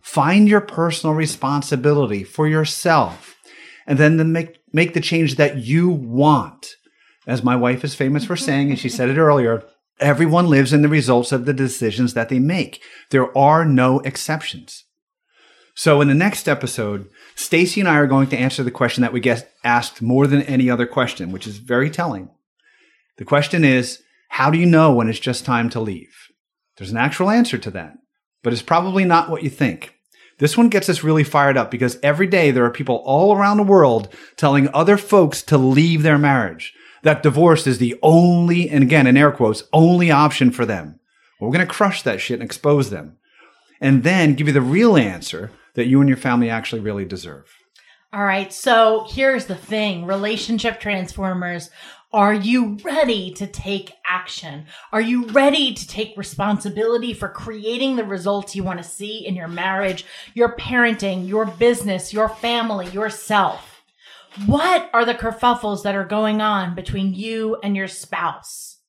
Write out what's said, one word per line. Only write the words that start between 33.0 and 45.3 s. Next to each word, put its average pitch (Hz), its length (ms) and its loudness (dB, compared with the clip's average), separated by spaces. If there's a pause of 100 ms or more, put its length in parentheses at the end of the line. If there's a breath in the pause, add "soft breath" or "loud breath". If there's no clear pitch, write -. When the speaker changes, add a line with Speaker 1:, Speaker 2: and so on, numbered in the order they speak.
Speaker 1:
all 170 300 4
around 202 220 2
the 208 60 2
world 143 500 4 (240 loud breath)
telling 139 360 2
other 165 220 4
folks 196 480 2
to 151 140 2
leave 151 460 4
their 151 140 4
marriage, 127 560 0 (300 soft breath)
that 151 200 2
divorce 156 440 4
is 127 100 2
the 120 240 -2
only, 175 680 4
and 143 140 2
again, 135 240 4
in 127 100 6
air 147 140 6
quotes, 113 320 0 (100)
only 170 380 4
option 139 400 2
for 123 140 -4
them. 82 340 -8 (400)
Well, 107 100 -6
we're 139 80 -2
gonna 180 100 0
crush 196 360 -2
that 104 180 -2
shit 120 180 -6
and 117 60 -10
expose 139 440 0
them, 80 280 -14 (640 soft breath)
and 135 220 2
then 165 320 2
give 147 120 -2
you 151 60 0
the 139 80 4
real 190 340 2
answer 98 560 -4 (240 soft breath)